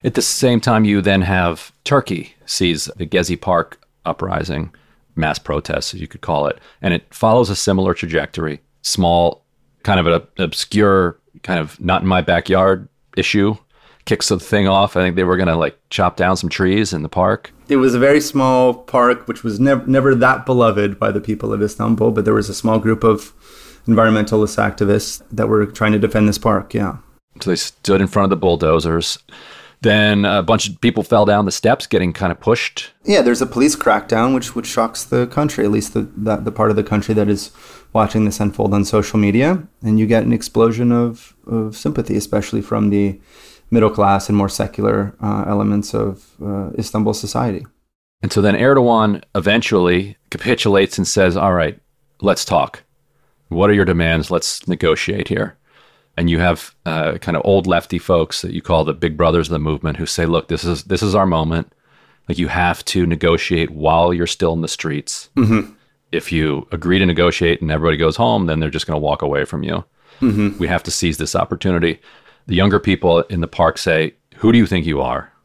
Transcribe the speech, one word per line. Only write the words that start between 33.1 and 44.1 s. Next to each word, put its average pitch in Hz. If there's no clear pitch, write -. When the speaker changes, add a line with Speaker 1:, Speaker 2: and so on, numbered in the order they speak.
Speaker 2:
there's 120
a -
police 139
crackdown, 113
which, -
which 120
shocks -
the 123
country, 147
at 104
least 107
the, 110
that, 104
the 107
part 107
of 104
the 107
country 107
that 104
is 101
watching 107
this 101
unfold 104
on 101
social 107
media. 127
And 110
you 110
get 113
an 117
explosion 113
of, 120
of 110
sympathy, -
especially 104
from 107
the 101
middle 110
class 98